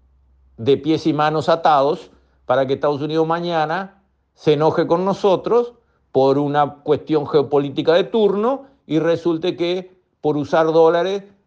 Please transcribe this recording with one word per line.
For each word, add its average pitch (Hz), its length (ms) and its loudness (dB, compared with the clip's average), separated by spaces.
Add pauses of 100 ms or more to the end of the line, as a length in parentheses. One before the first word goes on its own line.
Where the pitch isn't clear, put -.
(580)
de 127 200 2
pies 151 300 -2
y 151 60 0
manos 151 360 0
atados 151 600 0 (340)
para 131 200 0
que 131 80 -2
Estados 147 280 -2
Unidos 156 240 -2
mañana 170 800 -4 (300)
se - 200 0
enoje 151 340 2
con 175 180 0
nosotros 202 680 0 (380)
por 135 260 2
una 147 460 0
cuestión 147 440 -2
geopolítica 143 640 0
de 190 100 4
turno 214 640 -2 (200)
y 156 140 -2
resulte 165 560 -2
que 175 420 -6 (240)
por 151 160 -2
usar 160 300 0
dólares 170 560 2 (240)